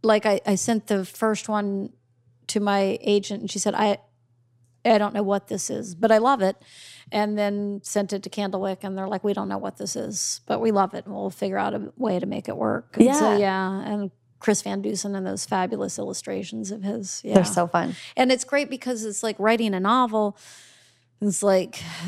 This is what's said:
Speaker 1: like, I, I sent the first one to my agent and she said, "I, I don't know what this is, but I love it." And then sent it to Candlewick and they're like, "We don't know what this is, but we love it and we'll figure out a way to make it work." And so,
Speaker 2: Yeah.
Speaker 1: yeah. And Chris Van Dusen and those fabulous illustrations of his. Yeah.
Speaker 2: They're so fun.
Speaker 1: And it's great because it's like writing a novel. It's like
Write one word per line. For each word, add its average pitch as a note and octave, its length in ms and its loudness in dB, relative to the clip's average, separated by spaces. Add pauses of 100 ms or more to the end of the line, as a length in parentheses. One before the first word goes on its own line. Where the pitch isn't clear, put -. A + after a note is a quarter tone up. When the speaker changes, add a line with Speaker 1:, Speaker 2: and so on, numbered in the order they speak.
Speaker 1:
like, G#3+ 240 6
I, G3+ 180 4
I G3+ 100 4
sent A3 320 0
the G3 160 0
first G#3+ 460 -2
one G3+ 420 -2 (560)
to - 120 0
my G3+ 420 2
agent G#3 400 0
and G3+ 100 -8
she G3+ 80 -6
said, G3+ 160 0
"I, G#3 220 2 (880)
I A3 120 6
don't G#3 160 2
know G#3 100 0
what G3 260 0
this G3+ 200 -4
is, G#3+ 260 -6
but G#3 160 2
I A3 80 8
love B3 220 4
it." F#3+ 140 2 (560)
And G#3 260 0
then G3+ 460 -2
sent G#3 300 -2
it G3 100 -6
to F#3+ 60 -10
Candlewick F#3+ 540 -4
and F#3+ 140 -6
they're F#3+ 120 -6
like, F#3+ 160 -4
"We G3+ 80 2
don't G3 160 -4
know G3 80 -4
what G3 200 -8
this G3+ 200 -6
is, - 500 -6
but G#3+ 140 0
we A3+ 100 2
love G3 220 2
it F#3 120 -10
and G3+ 80 -12
we'll G3 180 -4
figure F#3+ 260 -4
out G3 160 -2
a G#3 240 -6
way G#3+ 220 0
to - 60 -4
make G3 220 -6
it - 80 -6
work." - 420 -2
And B3 180 6
so, D4+ 180 4
Speaker 2:
Yeah. G3+ 60 4
Speaker 1:
yeah. F#3+ 540 0
And G3+ 180 -4 (280)
Chris - 220 2
Van G3+ 200 -4
Dusen G3+ 340 -4
and F#3+ 120 -4
those F#3+ 180 -4
fabulous G3 540 -2
illustrations G3 720 -8
of G#3+ 120 -8
his. G3+ 420 -6
Yeah. G#3+ 100 -4
Speaker 2:
They're F#3 100 8
so F3 220 0
fun. F3 280 0 (200)
Speaker 1:
And B3+ 160 4
it's B3+ 140 0
great C#4+ 240 0
because B3 340 -6
it's G#3 180 -6
like A3 160 -2
writing A3 360 2
a F#3 80 0
novel. G#3+ 560 2 (840)
It's G3+ 220 0
like F#3+ 380 2 (260)